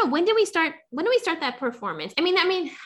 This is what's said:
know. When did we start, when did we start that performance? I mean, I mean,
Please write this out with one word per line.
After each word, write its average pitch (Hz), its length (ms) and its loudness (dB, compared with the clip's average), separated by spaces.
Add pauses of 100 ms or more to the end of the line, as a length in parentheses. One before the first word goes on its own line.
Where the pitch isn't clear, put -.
know. 247 60 2
When 311 140 2
did 427 120 4
we 440 80 4
start, 330 300 0 (160)
when 302 140 -4
did 466 60 2
we 508 80 4
start 359 220 -2
that 254 180 -4
performance? 196 600 -6
I - 40 -2
mean, 370 160 2
I 339 80 4
mean, 370 240 -2 (160)